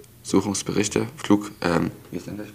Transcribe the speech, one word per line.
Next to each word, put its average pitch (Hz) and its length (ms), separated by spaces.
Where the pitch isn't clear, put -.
Suchungsberichte, 104 840
Flug, 104 380
ähm, 87 300
wie - 60
ist 87 100
denn 95 120
das? 104 160